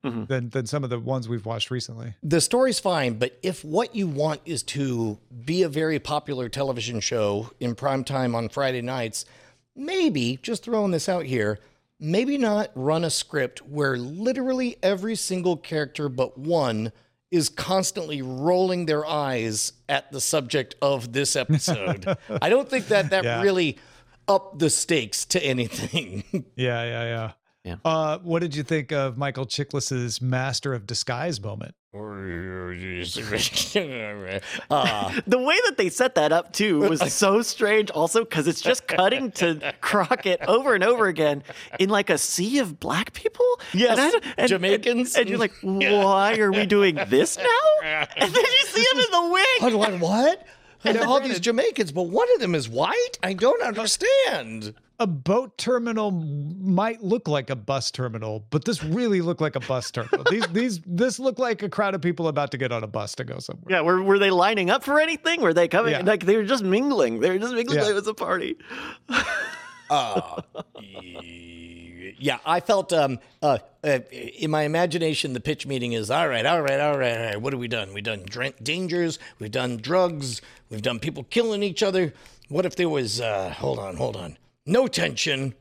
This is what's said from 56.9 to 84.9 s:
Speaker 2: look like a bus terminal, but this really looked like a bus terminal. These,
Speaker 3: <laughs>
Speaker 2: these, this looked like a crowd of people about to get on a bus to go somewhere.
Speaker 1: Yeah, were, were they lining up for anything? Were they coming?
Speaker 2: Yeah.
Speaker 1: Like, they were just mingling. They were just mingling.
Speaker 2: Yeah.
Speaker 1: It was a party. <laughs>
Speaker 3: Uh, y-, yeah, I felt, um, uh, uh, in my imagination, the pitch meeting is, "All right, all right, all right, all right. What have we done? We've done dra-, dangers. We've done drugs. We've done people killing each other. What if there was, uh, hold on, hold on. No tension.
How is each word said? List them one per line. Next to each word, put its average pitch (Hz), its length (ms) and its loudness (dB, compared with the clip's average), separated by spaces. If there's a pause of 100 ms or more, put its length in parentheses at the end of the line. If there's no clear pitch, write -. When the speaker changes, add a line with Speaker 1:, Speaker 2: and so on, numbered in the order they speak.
Speaker 2:
look 208 260 0
like 143 220 0
a 135 60 -2
bus 120 340 -2
terminal, 110 600 -6
but 151 140 0
this 214 200 -2
really 202 360 2
looked 170 220 0
like 151 140 0
a 135 40 -2
bus 127 300 -2
terminal. 127 400 -2
These, 214 160 0
Speaker 3:
<laughs> 170 60 -4
Speaker 2:
these, 214 340 0
this 190 320 0
looked 254 200 0
like 240 240 0
a 208 60 -4
crowd 202 260 0
of 185 80 -4
people 165 260 0
about 143 240 0
to 135 60 -6
get 127 140 0
on 117 120 -2
a - 20 -8
bus 107 300 -6
to 127 80 -8
go - 140 -10
somewhere. - 300 -14
Speaker 1:
Yeah, 180 140 4
were, 180 200 4
were 196 160 6
they 196 120 6
lining 185 400 4
up 262 140 2
for 285 160 2
anything? 330 420 0
Were 170 120 4
they 170 140 6
coming? 220 240 2
Speaker 2:
Yeah. 151 100 0
Speaker 1:
Like, 190 220 2
they 196 120 4
were 214 80 2
just 233 200 0
mingling. 190 560 2
They 160 100 4
were 185 80 0
just 233 160 -4
mingling. 233 240 0
Speaker 2:
Yeah. 208 120 2
Speaker 1:
It 208 40 2
was 196 120 -2
a 214 80 -2
party. 180 420 -4 (520)
<laughs> 247 80 -2 (720)
Speaker 3:
Uh, 98 520 -2 (340)
y-, 85 1400 -18
yeah, 131 260 -2
I 165 140 0
felt, 190 340 0
um, 139 280 0 (200)
uh, 139 180 2 (260)
uh, 139 160 2 (100)
in - 400 -6
my 151 120 0
imagination, 160 720 0
the 127 80 -6
pitch 147 240 -4
meeting 123 280 -4
is, 110 180 -4
"All 156 180 2
right, 117 160 0
all 165 160 4
right, 139 200 0
all 147 180 2
right, 120 180 0
all 113 100 -4
right. 104 140 -4
What 135 120 -4
have 131 80 -4
we 120 80 -6
done? 104 260 -6
We've 104 80 -8
done 104 260 -6
dra-, 123 220 -6 (100)
dangers. 165 600 -2 (180)
We've 107 140 -10
done 127 240 -2
drugs. 143 640 -2 (300)
We've 110 120 -8
done 120 160 -2
people 139 260 -8
killing 220 380 0
each 202 220 -2
other. 185 280 2 (360)
What 180 180 0
if - 100 -4
there 175 120 2
was, 120 320 -2
uh, 101 300 -2
hold 127 280 -4
on, 98 180 -8
hold 117 200 -4
on. 85 200 -12 (300)
No 233 220 4
tension. 139 720 -2